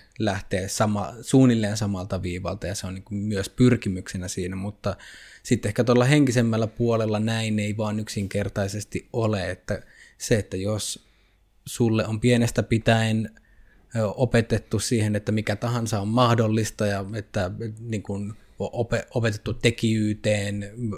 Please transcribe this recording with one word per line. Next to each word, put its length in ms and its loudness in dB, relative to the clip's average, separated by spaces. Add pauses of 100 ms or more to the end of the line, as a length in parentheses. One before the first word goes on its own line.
(180)
lähteä 500 -2
sama-, 540 -2
suunnilleen 540 4
samalta 460 -2
viivalta, 440 -4
ja 80 -4
se 120 -8
on, 80 -8
niin 100 -12
kuin, 140 -6
myös 300 -2
pyrkimyksenä 800 0
siinä, 280 -6
mutta 400 -6 (460)
sitten 260 0
ehkä 160 0
tuolla 200 6
henkisemmällä 640 4
puolella 540 0
näin 380 0
ei 180 -2
vaan 240 -2
yksinkertaisesti 1120 -4
ole, 380 0
että 320 -6 (360)
se, 180 0
että 200 -2
jos 500 -4 (600)
sulle 400 2
on 140 -4
pienestä 420 2
pitäen, 680 2 (640)
ö, 120 2
opetettu 680 0
siihen, 380 2
että 160 -2
mikä 240 0
tahansa 440 -2
on 80 -2
mahdollista 800 2
ja 180 -2 (100)
että, 360 -4 (100)
et, 200 -8
niin 220 -6
kun, 320 -6 (240)
o-, 220 -4
ope-, 300 -2
opetettu 440 -2
tekijyyteen, 1160 0 (280)